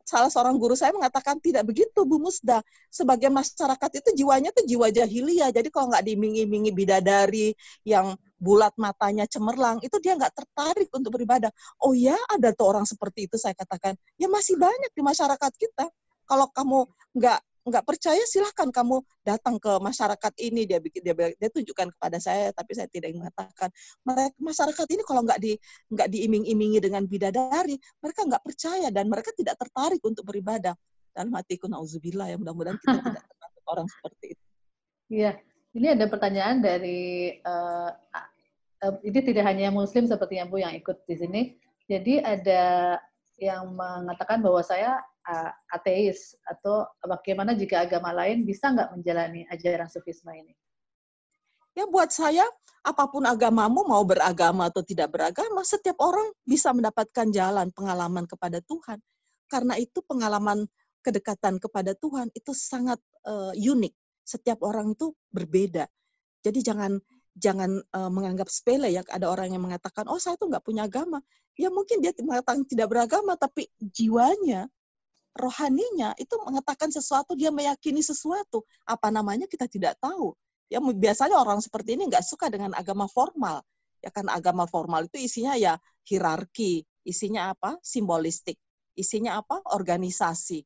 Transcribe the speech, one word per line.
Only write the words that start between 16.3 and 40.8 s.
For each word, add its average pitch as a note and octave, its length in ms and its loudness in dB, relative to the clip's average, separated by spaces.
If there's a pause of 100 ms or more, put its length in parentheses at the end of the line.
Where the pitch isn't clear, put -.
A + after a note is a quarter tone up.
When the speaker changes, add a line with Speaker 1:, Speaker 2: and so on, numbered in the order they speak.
Speaker 1:
kamu C4 320 2 (320)
nggak, A#3 220 6 (260)
nggak A#3+ 160 2
percaya, E4 480 0
silahkan F#4+ 400 0
kamu B3 320 2 (240)
datang A3 320 0
ke G#3 140 0 (100)
masyarakat G#3 560 -2
ini." A3+ 320 -2
Dia F3+ 80 2
bikin, E3 240 -6
dia, F3 160 0
dia E3+ 320 -2
tunjukkan F#3+ 480 -4
kepada E3+ 240 -4
saya, G3+ 320 -2
tapi - 240 -10
saya F#3+ 140 -6
tidak D#3+ 180 -10
ingin E3+ 160 -10
mengatakan. F#3+ 440 -10 (360)
Mereka, C4 320 0
masyarakat D4+ 560 -2
ini G#4 140 -2
kalau C4 180 2
nggak A3 160 2
di, G#3+ 160 -2 (320)
nggak G#3+ 240 0
diiming-imingi G#3+ 680 2
dengan G3 260 0
bidadari, C4 680 -2 (240)
mereka D#4+ 260 -6
nggak - 160 0
percaya E4 480 -4
dan G3+ 160 0
mereka A3+ 240 -4
tidak - 240 -4
tertarik D4 480 -2
untuk G#3+ 220 -2
beribadah. G3 500 -4 (380)
Dalam A3 180 -6
hatiku, F#3 320 -8
nauzubillah, E3+ 640 -8
ya, F3 80 -8
mudah-mudahan E3+ 400 -8
kita - 240 0
Speaker 2:
<laughs> - 80 -6
Speaker 1:
tidak - 160 -10
termasuk - 400 -20
orang E3+ 240 -4
seperti - 360 -16 (100)
itu. - 80 -20 (680)
Speaker 2:
Iya, G#3+ 220 0 (420)
ini A#3+ 160 2
ada A#3+ 160 4
pertanyaan G#3 560 0
dari, F3+ 400 0 (400)
eh, F3 520 -4
a-, - 360 -14 (560)
eh, G3 80 2 (120)
ini G#3 200 2
tidak G#3 220 4
hanya G3 260 2
Muslim G3+ 320 2
sepertinya, F#3+ 400 -2
Bu, F#3+ 160 -4
yang E3+ 160 -4
ikut F3 320 -8